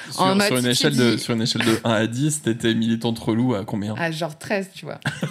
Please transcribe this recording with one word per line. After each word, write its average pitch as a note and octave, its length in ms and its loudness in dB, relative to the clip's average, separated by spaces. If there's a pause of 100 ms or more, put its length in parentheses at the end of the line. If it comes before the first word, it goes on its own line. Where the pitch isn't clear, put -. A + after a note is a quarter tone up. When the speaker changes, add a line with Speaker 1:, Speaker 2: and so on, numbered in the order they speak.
(100)
Speaker 1:
Sur, C#3 120 -4
Speaker 2:
En F#3+ 120 4
mode, G3+ 120 4
Speaker 1:
sur C3 100 2
une B2 60 2
Speaker 2:
tu B2 80 2
Speaker 1:
échelle C#3+ 220 2
Speaker 2:
dis C#3 60 2
Speaker 1:
de, A#2 180 4
sur - 180 -2
une A2+ 80 0
échelle A2+ 220 0
de A2+ 200 2
un A#2 80 2
à A2 140 2
dix, C#3 360 -2
t'étais A2+ 320 0
militante A2+ 440 0
relou A#2+ 360 0
à G2 100 -4
combien ? G#2+ 320 -4
Speaker 2:
À E3 140 -2
genre D#3+ 280 -8
treize, F#3+ 360 -4
tu - 100 -18
vois. C3+ 160 -12 (300)